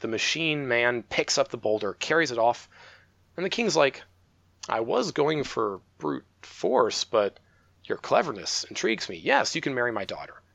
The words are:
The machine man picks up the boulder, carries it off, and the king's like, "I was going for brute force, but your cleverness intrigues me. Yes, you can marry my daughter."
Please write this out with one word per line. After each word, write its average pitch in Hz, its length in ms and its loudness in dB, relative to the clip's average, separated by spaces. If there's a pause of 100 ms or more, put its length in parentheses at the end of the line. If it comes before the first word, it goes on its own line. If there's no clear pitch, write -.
The 113 80 -4
machine 147 580 0
man 120 360 2
picks - 340 0
up 139 140 2
the 127 80 -8
boulder, 107 340 0
carries 160 380 0
it 117 80 -4
off, 117 320 2 (680)
and 175 80 -4
the 196 60 -2
king's 214 260 0
like, 139 260 2 (680)
"I 113 100 0
was 123 320 0
going 151 320 0
for 104 380 -4 (160)
brute - 260 -4 (160)
force, - 640 0
but 104 340 0 (460)
your - 140 -6
cleverness 110 680 0
intrigues - 460 -2
me. 90 60 -8
Yes, 113 380 2
you 165 60 -2
can 143 140 -2
marry 120 180 0
my 98 140 -4
daughter." 76 340 -10 (140)